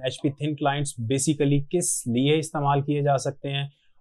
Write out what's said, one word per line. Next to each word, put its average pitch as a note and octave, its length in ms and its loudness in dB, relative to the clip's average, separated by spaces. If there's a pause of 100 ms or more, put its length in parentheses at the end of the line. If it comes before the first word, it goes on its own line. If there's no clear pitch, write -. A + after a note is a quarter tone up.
एचपी - 240 -2
Thin D3 280 -6
क्लाइंट्स C#3+ 440 -2
basically C#3+ 600 2 (100)
किस - 360 -2
लिए C3 300 2
इस्तेमाल C#3+ 440 0
किए C#3+ 220 0
जा C#3 140 4
सकते C#3 320 -4
हैं C#3 220 -4 (300)